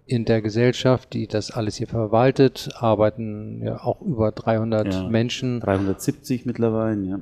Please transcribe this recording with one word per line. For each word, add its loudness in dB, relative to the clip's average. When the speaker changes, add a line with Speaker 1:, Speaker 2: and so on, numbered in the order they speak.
Speaker 1:
in 0
der 2
Gesellschaft, 2
die -4
das -4
alles -4
hier -6
verwaltet, 2
arbeiten 0
ja -4
auch -4
über 0
dreihundert 0
Speaker 2:
Ja, -2
Speaker 1:
Menschen. 0
Speaker 2:
dreihundertsiebzig -2
mittlerweile, 0
ja. -4